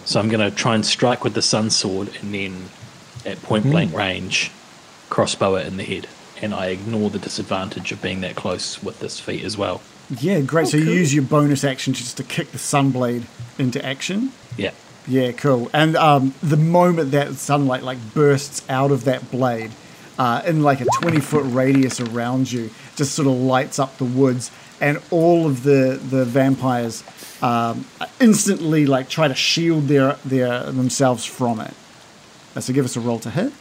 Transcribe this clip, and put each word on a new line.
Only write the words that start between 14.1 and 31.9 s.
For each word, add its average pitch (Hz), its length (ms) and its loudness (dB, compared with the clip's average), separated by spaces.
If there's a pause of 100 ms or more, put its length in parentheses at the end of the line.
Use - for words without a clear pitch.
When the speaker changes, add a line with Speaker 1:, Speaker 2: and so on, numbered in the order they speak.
Speaker 1:
Yeah. 95 140 -4 (340)
Speaker 3:
Yeah, 127 260 2
cool. 123 400 0
And, 156 240 4
um, 139 460 4
the 156 160 2
moment 165 540 4
that 143 220 0
sunlight, 135 480 0
like, 127 160 -8 (160)
bursts 143 540 2
out 139 220 2
of 127 140 0
that 127 260 -2
blade, 120 400 -2 (480)
uh, 123 260 2
in, 160 180 2
like, 139 200 4
a 117 40 0 (140)
twenty 165 200 2
foot 147 260 0
radius 131 540 2
around 120 520 -2
you, 117 180 -6 (260)
just 143 180 -2
sort 143 140 2
of 131 60 4
lights 131 440 0
up 135 200 -4
the 135 60 -2
woods, 123 460 0 (300)
and 147 180 0 (120)
all 170 360 4
of 127 160 0
the, 135 360 4 (120)
the 131 140 2
vampires, 127 760 0 (400)
um, 117 440 0 (340)
instantly, 170 640 4
like, 131 220 2
try 160 200 2
to 127 60 0
shield 160 540 0
their, 139 360 4
their, 127 400 0
themselves 127 600 0
from 117 360 -4
it. - 120 -10 (840)